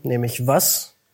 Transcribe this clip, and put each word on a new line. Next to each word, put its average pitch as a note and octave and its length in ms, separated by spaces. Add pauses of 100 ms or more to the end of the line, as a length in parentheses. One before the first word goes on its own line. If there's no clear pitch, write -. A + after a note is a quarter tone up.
nämlich B2 440
was - 460 (200)